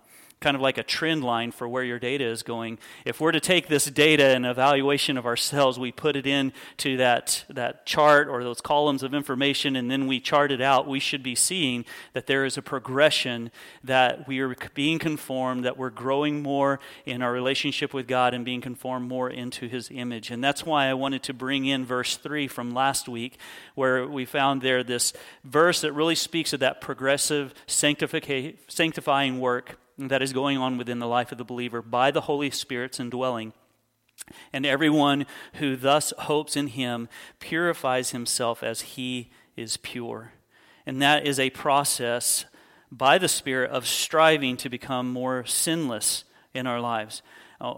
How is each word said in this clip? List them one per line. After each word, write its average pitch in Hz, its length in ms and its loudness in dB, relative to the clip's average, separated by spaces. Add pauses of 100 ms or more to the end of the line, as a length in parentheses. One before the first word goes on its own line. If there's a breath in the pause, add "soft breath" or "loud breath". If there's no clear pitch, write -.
(380 loud breath)
kind 143 160 2
of 135 60 -4
like 135 160 2
a 113 60 -4
trend 160 420 -2
line 117 260 -2
for 120 160 -10
where 127 160 -4
your 120 160 -4
data 131 240 -2
is 113 200 -2
going. 113 360 -6 (280 loud breath)
If 127 160 -4
we're 160 100 4
to 160 80 4
take 180 280 2
this 147 180 2
data 147 360 6
and 131 220 6
evaluation 139 720 2
of 120 80 -4
ourselves, 127 540 2
we 123 140 -6
put 147 220 -2
it 135 120 -4
into 135 720 -2
that, - 500 2
that 127 380 -6
chart 147 420 8
or 123 160 -2
those 120 160 -6
columns 147 420 0
of 135 120 -4
information, 139 640 0
and 123 140 -2
then 135 160 0
we 131 140 0
chart 143 320 2
it 123 80 -2
out, 135 260 4
we 139 140 -4
should 139 220 -4
be 127 120 -6
seeing 131 520 0 (260 loud breath)
that 127 140 -6
there 135 180 2
is 131 140 -4
a 131 40 -6
progression, 131 880 0 (320 loud breath)
that 127 460 2
we 135 120 -2
are 131 120 -2
c-, - 220 -10
being 156 240 0
conformed, 127 640 -4
that 127 140 -4
we're 127 100 -4
growing 139 540 -2
more 139 380 2 (260 loud breath)
in 127 160 -6
our 120 100 2
relationship 131 640 -2
with 131 120 -6
God 123 280 2
and 120 100 -4
being 123 160 -6
conformed 123 480 -6
more 127 220 -4
into 123 380 -8
his 120 220 -8
image. 120 400 -8
And 120 140 -4
that's 143 220 0
why 143 220 2
I 131 60 0
wanted 135 300 -4
to 139 80 -6
bring 131 320 -2
in 131 220 -2
verse 123 320 -2
three 147 280 -6
from 120 280 -8
last 131 340 0
week, 120 300 -8 (360 loud breath)
where 131 320 2
we 139 200 -6
found 139 340 2
there 127 240 2
this 120 300 -2 (300 loud breath)
verse 160 360 4
that 151 140 -2
really 160 200 2
speaks - 380 -2
of 139 80 -2
that 135 220 0
progressive 139 720 0 (120 loud breath)
sanctifica-, 147 920 0 (120)
sanctifying 139 720 0
work 123 380 -2 (200)
that 131 220 0
is 131 140 -2
going 135 240 0
on 127 180 -2
within 120 220 -4
the 120 80 -4
life 120 260 0
of 120 60 -12
the 123 60 -10
believer 120 360 -8
by 120 300 2
the 151 100 2
Holy 143 300 -2
Spirit's 127 500 -6
indwelling. 120 540 -4 (960 loud breath)
And 139 140 -2
everyone 143 580 4 (300 loud breath)
who 139 200 -2
thus 139 440 2
hopes 151 360 -2
in 143 120 -2
him 120 420 -6 (320 loud breath)
purifies 151 680 0
himself 117 520 -2
as 113 200 -4
he 127 480 -8 (260 soft breath)
is 113 220 -8
pure. 117 560 -10 (500 soft breath)
And 131 160 -4
that 143 260 4
is 139 140 0
a 131 80 2
process 131 960 0 (480 soft breath)
by 131 240 6
the 185 100 2
Spirit 131 440 -2
of 123 160 -4
striving 151 720 2
to 143 100 -8
become 127 420 -6
more 127 360 -4
sinless 151 800 -2 (280 soft breath)
in 127 140 -4
our 120 120 0
lives. 113 440 -4 (360 loud breath)
Uh, 123 200 -8